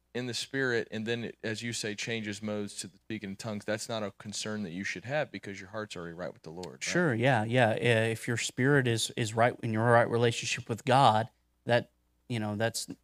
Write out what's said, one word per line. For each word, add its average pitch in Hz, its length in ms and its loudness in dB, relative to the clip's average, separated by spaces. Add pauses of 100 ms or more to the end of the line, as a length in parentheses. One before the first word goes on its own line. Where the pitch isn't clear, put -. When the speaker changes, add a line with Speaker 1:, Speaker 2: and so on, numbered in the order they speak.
(140)
Speaker 1:
in 123 140 -4
the 117 60 -4
spirit, 127 580 -2
and 110 140 -6
then 117 200 -4
it, - 180 -10
as 107 180 -4
you 117 120 -6
say, 107 220 -6
changes 107 460 -6
modes 104 340 -4
to - 120 -10
the - 100 -20
speaking 104 340 -8
in 95 40 -10
tongues, 107 300 -8
that's 107 240 -2
not 110 140 -4
a 98 160 -6
concern 107 440 -6
that 82 80 -6
you 92 120 -6
should 90 220 -8
have 135 260 -4
because 98 280 -12
your 95 100 -16
heart's 107 260 -8
already 85 180 -8
right 82 180 -8
with - 120 -18
the 82 60 -14
Lord, 85 180 -10
right? 65 160 -16
Speaker 2:
Sure, 165 300 2
yeah, 113 300 2
yeah. 117 280 4
Uh, 113 360 2
if 113 200 -4
your 120 100 0
spirit 131 500 2
is, 113 300 0
is 113 160 -2
right 113 200 4 (100)
in 113 100 0
your 110 120 2
right 120 240 8
relationship 117 600 0
with 113 160 -4
God, 120 440 6 (360)
that, 117 240 2 (400)
you 117 100 0
know, 107 160 -2
that's 113 320 -2 (160)